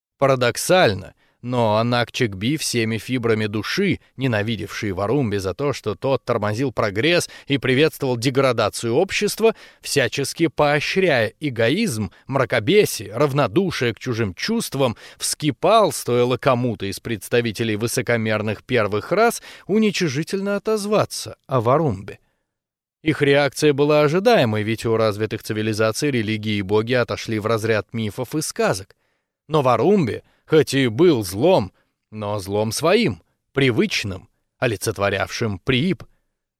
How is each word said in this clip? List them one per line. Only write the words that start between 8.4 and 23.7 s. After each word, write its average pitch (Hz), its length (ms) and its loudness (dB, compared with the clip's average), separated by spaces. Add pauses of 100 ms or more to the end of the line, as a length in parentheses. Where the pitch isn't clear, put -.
общества, 208 580 0 (260)
всячески 139 680 -2
поощряя 147 880 0
эгоизм, 120 720 0 (160)
мракобесие, 127 880 0
равнодушие 135 800 2
к - 60 -14
чужим 110 340 -2
чувствам, 143 640 -2 (200)
вскипал, 165 760 2
стоило 123 460 0
кому-то 120 480 0
из 95 120 -6
представителей 113 800 -2
высокомерных 110 880 -2
первых 107 480 0
рас 220 280 2 (280)
уничижительно 196 880 0
отозваться 202 800 -2 (100)
о 131 140 0
Варумбе. 117 580 0 (840)
Их 156 180 0
реакция 143 500 4